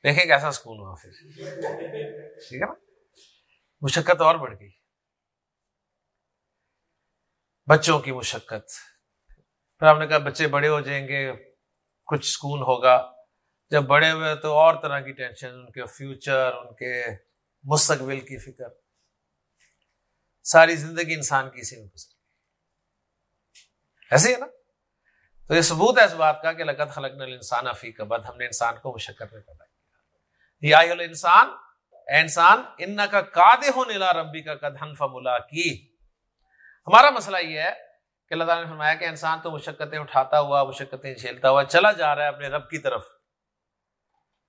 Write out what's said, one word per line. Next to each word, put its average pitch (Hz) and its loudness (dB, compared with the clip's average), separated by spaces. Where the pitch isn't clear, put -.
دیکھیں 147 2
کیسا 147 2
سکون 113 -14
ہوا 95 -18
پھر، - -20
ٹھیک - -14
ہے 208 -4
نا؟ 294 -14
مشقت 170 0
اور 165 4
بڑھ 120 -10
گئی، 101 -20
بچوں 156 4
کی 135 -8
مشقت۔ 113 -12
پھر 156 4
آپ 151 8
نے 156 -4
کہا 151 2
بچے 143 -2
بڑے 143 0
ہو 151 0
جائیں 139 -8
گے، 135 -6
کچھ 147 -6
سکون 143 -8
ہوگا۔ 127 2
جب 147 2
بڑے 147 4
ہوئے 156 -2
تو 151 -2
اور 160 8
طرح 143 -6
کی 135 -16
ٹینشن، 127 -14
ان 123 -20
کے 123 -14
فیوچر، 131 -4
ان 120 -16
کے 123 -10
مستقبل 139 -2
کی 127 -18
فکر، - -20
ساری 165 6
زندگی 160 -8
انسان 139 -4
کی 123 -20
اسی 120 -14
میں 110 -20
گزر - -20
گئی۔ - -20
ایسے 147 6
ہی 254 2
ہے 247 -6
نا؟ 254 -10
تو 151 -2
یہ 170 4
ثبوت 180 2
ہے 226 8
اس 180 2
بات 156 0
کا 160 -2
کہ 165 -10
لقد 147 -6
خلقنا 135 -12
الانسان 127 -8
فی 117 -14
کبد، 107 -8
ہم 123 -16
نے 123 -8
انسان 117 -4
کو 131 -12
مشقت 113 -16
میں 110 -20
پیدا - -20
کیا۔ - -20
یا 151 8
ایھا 170 6
الانسان، 175 4
اے - 0
انسان، 170 4
انک 202 -4
کادح 254 4
الی 233 -4
ربک 156 -4
کدحا 147 -10
فملاقیہ۔ 127 -6
ہمارا 240 8
مسئلہ 202 -6
یہ 160 -6
ہے 180 -4
کہ 160 -8
اللہ 165 -4
تعالیٰ 170 -2
نے 160 -14
فرمایا 156 -2
کہ 170 -8
انسان 160 -6
تو 165 -10
مشقتیں 151 -12
اٹھاتا 143 0
ہوا، 143 0
مشقتیں 135 -10
جھیلتا 123 -2
ہوا 139 4
چلا 190 4
جا 156 -2
رہا 147 -4
ہے 147 -2
اپنے 143 -10
رب 143 -8
کی 156 -10
طرف، 123 -6